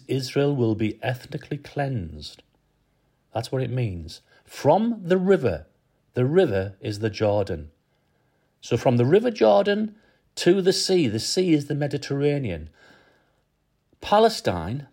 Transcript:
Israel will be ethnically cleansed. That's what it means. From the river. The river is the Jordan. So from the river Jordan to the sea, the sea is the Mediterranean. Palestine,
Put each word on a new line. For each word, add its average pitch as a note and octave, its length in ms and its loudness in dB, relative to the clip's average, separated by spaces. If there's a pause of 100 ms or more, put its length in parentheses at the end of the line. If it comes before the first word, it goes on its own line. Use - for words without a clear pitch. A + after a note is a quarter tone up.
Israel C#3 480 -2
will A#2 180 0
be G#2+ 300 -4
ethnically - 540 -8
cleansed. G2 880 -8 (880)
That's A#2 180 -6
what C3 100 -4
it B2+ 80 -4
means. G2 520 -6 (240)
From G#3 580 0
the F3+ 140 2
river. D#3+ 500 0 (460)
The B2 120 0
river B2 540 2
is G#2 200 -8
the A2 100 -2
Jordan. G2 640 -2 (880)
So - 160 -2
from A#2 180 2
the A#2+ 100 4
river A3 260 4
Jordan G#3 640 2 (400)
to F#3+ 260 4
the F3+ 100 4
sea, F3+ 380 0
the A2 100 -4
sea F#3 340 0
is C#3+ 140 0
the D3 80 -4
Mediterranean. C#3 920 -4 (1300)
Palestine, C#3 920 0